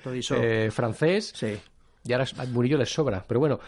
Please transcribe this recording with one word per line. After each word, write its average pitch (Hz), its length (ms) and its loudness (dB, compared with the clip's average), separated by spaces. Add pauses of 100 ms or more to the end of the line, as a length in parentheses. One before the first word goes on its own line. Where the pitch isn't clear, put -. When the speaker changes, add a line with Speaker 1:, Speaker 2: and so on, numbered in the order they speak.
Speaker 1:
Todisso. 127 320 -4
Speaker 2:
eh, 113 340 2
francés. 156 680 0
Speaker 1:
Sí. 107 220 -4 (480)
Speaker 2:
Y 120 80 0
ahora 127 100 2
es, - 160 -6
a 131 60 -6
Murillo 123 320 2
les 123 140 0
sobra. 120 360 0
Pero 117 140 2
bueno, 147 260 2